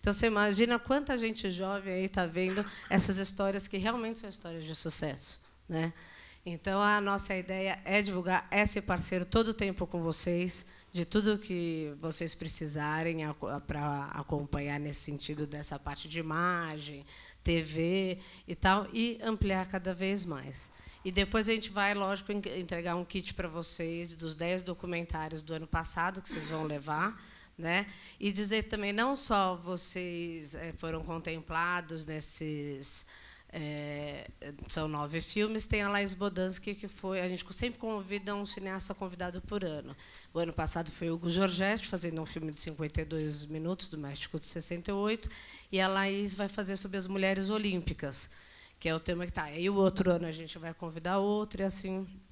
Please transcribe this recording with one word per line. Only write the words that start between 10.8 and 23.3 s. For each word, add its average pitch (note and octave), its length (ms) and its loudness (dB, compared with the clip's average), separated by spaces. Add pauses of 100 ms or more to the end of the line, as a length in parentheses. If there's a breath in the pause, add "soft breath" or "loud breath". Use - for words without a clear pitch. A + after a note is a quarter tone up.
de F3 140 0
tudo G#3 340 4
que E3 640 -2
vocês D#3+ 340 0
precisarem D#3 920 -2
aco-, D3 420 -4
pra D3 400 -2
acompanhar C#3+ 720 -2
nesse D3 200 -2
sentido D3 460 -4
dessa C#3+ 320 -4
parte C#3+ 300 -8
de D#3 100 -4
imagem, D#3+ 840 -2 (400 loud breath)
T E3+ 180 4
V F3 560 2 (300 loud breath)
e F3 60 -4
tal, F#3+ 380 6
e A3+ 300 0
ampliar G3+ 440 2
cada F#3 280 -2
vez F#3+ 300 0
mais. C#3 480 -6 (320 loud breath)
E F#3 80 -2
depois G3+ 340 6
a A3+ 60 6
gente A3 180 0
vai, G3+ 240 4
lógico, G3 380 0
en-, G3+ 100 0 (160)
entregar E3+ 380 -2
um F3 80 -2
kit F3+ 300 -4